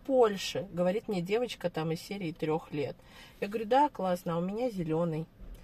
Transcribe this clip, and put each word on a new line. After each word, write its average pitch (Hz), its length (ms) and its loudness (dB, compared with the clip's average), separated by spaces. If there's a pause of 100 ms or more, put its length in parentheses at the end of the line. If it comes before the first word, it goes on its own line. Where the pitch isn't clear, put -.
Польши», 208 680 4
говорит 180 360 0
мне 190 140 0
девочка 202 500 -2
там 160 200 -2
из 165 100 -4
серии 196 300 -6
трёх 156 400 -2
лет. 139 240 -4 (440)
Я 202 80 -4
говорю: 220 180 -6
«Да, 269 240 6
классно, 180 460 -2
а - 20 0
у 170 40 0
меня 214 280 -2
зелёный». 160 560 0 (380)